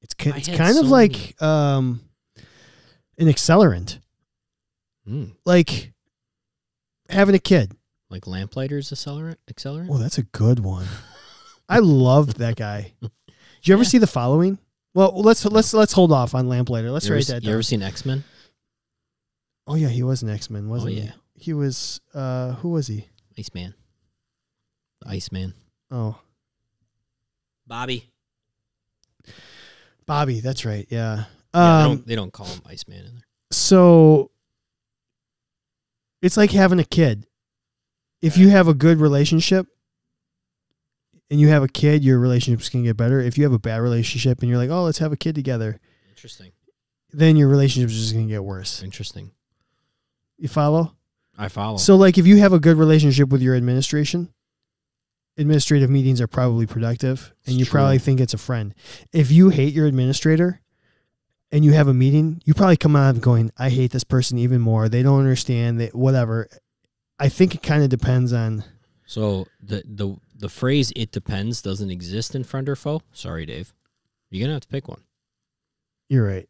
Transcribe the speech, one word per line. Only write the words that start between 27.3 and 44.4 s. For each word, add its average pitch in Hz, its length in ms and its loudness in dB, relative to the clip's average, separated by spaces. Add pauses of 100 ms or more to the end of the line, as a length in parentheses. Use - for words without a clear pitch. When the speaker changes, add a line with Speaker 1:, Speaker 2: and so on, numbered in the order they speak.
Speaker 2:
Bobby. 123 440 -10 (2000)
Speaker 1:
Bobby, 143 340 -4
that's 131 260 -8
right, 104 240 -8
yeah. 113 260 -6
Speaker 2:
Yeah, 110 80 -10 (300)
they 170 40 2
Speaker 1:
Um, 160 380 6
Speaker 2:
don't, 123 100 -12
they 117 80 -6
don't 98 180 -8
call 98 140 -20
him - 200 -16
Iceman 95 400 -20
in 120 80 -20
there. 120 100 -20 (260)
Speaker 1:
So, 165 800 6 (1900)
it's 180 160 0
like 208 160 4
having 185 260 4
a 160 60 0
kid. 120 420 0 (920)
If 160 160 0
you 190 140 10
have 190 180 6
a 156 60 4
good 156 260 2
relationship 156 680 0 (1600)
and 147 100 -2
you 151 80 6
have 151 140 4
a 135 60 -2
kid, 147 340 0
your 131 160 4
relationship's 123 520 -2
gonna 123 140 -4
get 113 120 -2
better. 120 240 0
If 123 160 -4
you 147 80 2
have 139 80 2
a 117 60 0
bad 113 240 -6
relationship 120 580 -2